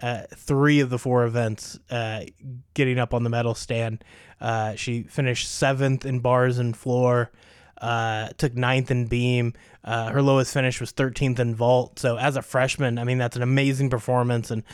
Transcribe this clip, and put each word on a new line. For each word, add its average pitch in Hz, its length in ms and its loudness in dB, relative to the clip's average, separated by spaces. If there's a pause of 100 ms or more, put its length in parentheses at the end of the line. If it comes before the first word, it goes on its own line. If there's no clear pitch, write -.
uh, 120 220 -6 (120)
three 147 440 4
of 131 100 2
the 123 100 -2
four 123 260 2
events, 113 540 -4 (100)
uh, 110 320 -6 (520)
getting 127 260 2
up 120 140 -2
on 120 100 0
the 117 60 0
medal 117 260 0
stand. 113 480 -6 (360)
Uh, 110 360 -4
she 117 280 -4
finished 127 460 -2
seventh 135 560 0
in 127 140 -2
bars 123 400 2
and 120 180 -2
floor, 123 540 2 (480)
uh, 113 580 -2
took 123 180 0
ninth 127 360 2
in 123 160 0
beam. 120 460 0 (300)
Uh, 113 260 -4
her 139 120 2
lowest 135 320 4
finish 127 260 0
was 117 120 -8
thirteenth 131 480 0
in 120 160 0
vault. 120 420 2
So 120 200 0
as 135 180 0
a 127 80 -4
freshman, 127 560 0
I 120 40 -4
mean, 127 140 0
that's 120 180 -2
an 123 60 -2
amazing 135 480 2
performance, 123 640 0
and 110 100 -4 (120)